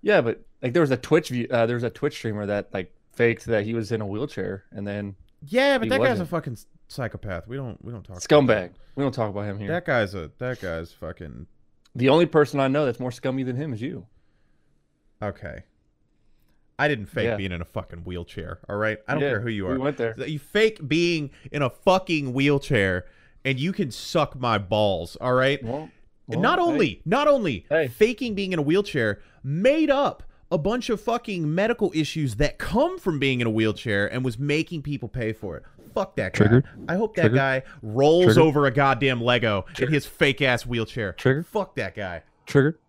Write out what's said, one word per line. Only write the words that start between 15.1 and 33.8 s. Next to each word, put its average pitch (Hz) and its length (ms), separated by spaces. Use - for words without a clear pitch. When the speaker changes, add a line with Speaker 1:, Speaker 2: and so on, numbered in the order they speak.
Speaker 2:
Okay. 92 420
I 143 100
didn't 113 200
fake - 180
Speaker 1:
Yeah. 113 100
Speaker 2:
being 98 160
in 87 100
a 85 40
fucking - 400
wheelchair, 87 540
all 101 80
right? 107 200
I 131 60
don't 151 80
Speaker 1:
Yeah, 143 100
Speaker 2:
care 107 100
who 117 80
you 101 180
Speaker 1:
we 87 60
Speaker 2:
are. - 60
Speaker 1:
went 135 180
there. 113 180
Speaker 2:
You 147 140
fake 214 480
being 160 420
in 147 100
a 127 80
fucking 175 640
wheelchair, 127 720
and 131 160
you 170 140
can 156 180
suck - 480
my 117 180
balls, 98 600
all 127 160
right? 135 300
Speaker 1:
Well, 135 260
Speaker 2:
And 170 100
not 311 180
Speaker 1:
well, 349 100
Speaker 2:
only, 269 180
Speaker 1:
hey. 101 180
Speaker 2:
not 262 220
only 208 420
Speaker 1:
Hey. 151 180
Speaker 2:
faking 220 460
being 190 200
in 170 60
a - 20
wheelchair, 143 580
made 247 460
up 269 340
a 180 60
bunch 208 320
of 220 120
fucking 196 520
medical 208 400
issues 147 420
that 131 220
come 320 400
from 165 220
being 131 220
in 117 60
a - 40
wheelchair 107 600